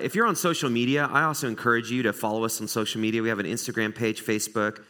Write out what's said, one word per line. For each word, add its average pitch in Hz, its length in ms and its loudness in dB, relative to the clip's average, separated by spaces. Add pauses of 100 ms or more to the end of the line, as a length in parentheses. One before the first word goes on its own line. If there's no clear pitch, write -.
if 127 100 -2
you're 226 140 4
on 190 80 2
social 165 340 0
media, 123 420 2
I 143 120 4
also 147 240 0
encourage 113 420 2
you 123 140 0
to 107 100 2
follow 110 320 -2
us 113 160 -2
on 107 60 -6
social 110 340 -2
media. 110 220 0
We 113 60 2
have 107 100 0
an 98 80 -2
Instagram 110 480 -2
page, 110 280 -2
Facebook. 107 680 -2